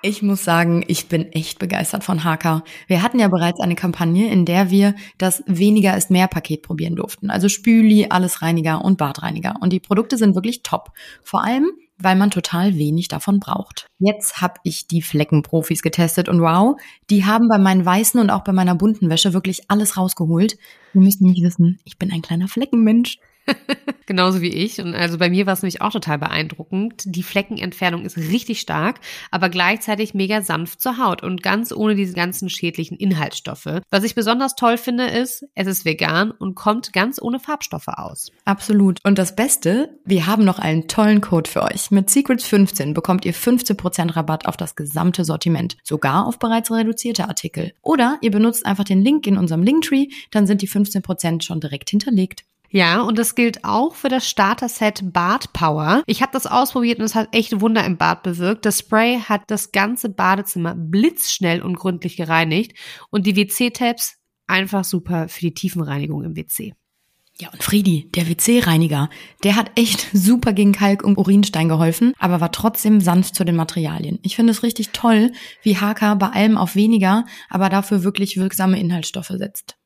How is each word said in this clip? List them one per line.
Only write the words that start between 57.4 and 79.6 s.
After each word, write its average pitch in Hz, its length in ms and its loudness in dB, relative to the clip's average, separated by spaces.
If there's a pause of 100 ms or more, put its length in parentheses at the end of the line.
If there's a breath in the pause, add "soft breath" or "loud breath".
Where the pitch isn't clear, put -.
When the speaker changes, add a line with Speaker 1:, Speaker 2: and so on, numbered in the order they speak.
Speaker 2:
Wunder 220 240 2
im 180 100 0
Bad 165 280 0
bewirkt. 180 420 -2
Das 208 140 0
Spray 233 420 0
hat 208 260 -4
das - 240 -6
ganze 214 380 -2
Badezimmer 185 680 -2
blitzschnell 180 840 0
und 180 160 -6
gründlich 180 400 -6
gereinigt 165 560 0 (380 loud breath)
und 202 160 0
die 196 100 2
W-C-Tabs 233 800 -2 (300)
einfach 190 360 -2
super 175 460 -4
für - 120 -14
die 165 120 -2
Tiefenreinigung 151 720 -6
im 160 120 -8
W 160 120 -12
C. - 260 -10 (640)
Speaker 1:
Ja, - 140 -16
und - 100 -10
Friedi, 190 500 2
der 170 140 -2
W-C-Reiniger, 165 800 2 (340 loud breath)
der 202 120 4
hat 233 200 0
echt 233 360 0
super 214 400 4
gegen 202 220 4
Kalk 202 300 2
und 202 140 4
Urinstein 196 520 4
geholfen, 165 480 2
aber 175 240 0
war 170 100 0
trotzdem 214 480 2
sanft 175 360 2
zu 185 100 0
den 170 100 0
Materialien. 160 640 -4
Ich - 140 -6
finde 233 160 4
es 208 120 -2
richtig 226 260 -4
toll, 233 420 2 (300 loud breath)
wie 208 160 2
Haka 208 380 0
bei 190 160 0
allem 214 260 2
auf 180 180 -2
weniger, 214 500 4 (240 loud breath)
aber 190 200 0
dafür 196 340 0
wirklich 196 320 -2
wirksame 190 440 0
Inhaltsstoffe 175 540 -4
setzt. 196 520 -10